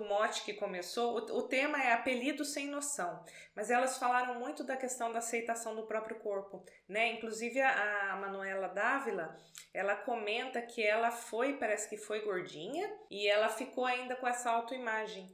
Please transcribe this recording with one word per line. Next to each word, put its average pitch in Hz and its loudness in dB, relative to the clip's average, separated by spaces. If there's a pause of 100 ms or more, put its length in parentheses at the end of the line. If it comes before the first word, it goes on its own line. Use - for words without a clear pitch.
mote 208 2
que 208 -4
começou, 202 -2
o, 240 0
o - 2
tema 277 2
é 247 6
apelido 254 2
sem 285 -4
noção, 196 -4 (280)
mas 208 -4
elas 254 4
falaram 247 2
muito 285 -4
da 254 -2
questão 247 -2
da 226 0
aceitação 226 -2
do 220 -6
próprio 220 -4
corpo, 196 -4 (240)
né, 220 2
inclusive 226 -2
a, 208 4
a - 0
Manuela 196 -2
Dávila, 202 0 (380)
ela 196 2
comenta 233 -2
que 233 -4
ela 226 4
foi, 240 0
parece 220 0
que 214 -8
foi 214 -4
gordinha, 202 -2 (220)
e 202 0
ela 208 6
ficou 247 -2
ainda 254 0
com 254 -2
essa 240 0
autoimagem, 226 -2